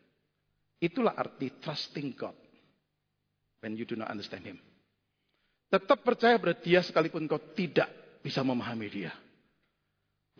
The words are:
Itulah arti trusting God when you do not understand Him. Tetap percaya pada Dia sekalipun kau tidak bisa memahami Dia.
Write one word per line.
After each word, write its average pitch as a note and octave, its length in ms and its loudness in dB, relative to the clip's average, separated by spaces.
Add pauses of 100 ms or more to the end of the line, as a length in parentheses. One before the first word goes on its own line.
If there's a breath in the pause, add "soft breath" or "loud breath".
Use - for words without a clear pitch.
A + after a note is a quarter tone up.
(800)
Itulah G3+ 380 0
arti C3 420 -6
trusting C#3+ 540 -8
God - 220 -10 (1200)
when A2 160 -8
you A#2 80 -6
do A2+ 140 -6
not A2 100 -6
understand G#2 380 -10
Him. F#2 120 -16 (1120)
Tetap - 320 4
percaya A#3+ 360 4
pada F3 160 2
Dia F3 280 4
sekalipun D#3+ 440 0
kau D3+ 140 -2 (120)
tidak D3+ 380 0 (320)
bisa C#3+ 200 -2
memahami A#2 460 -2
Dia. F#2 240 -8 (1300)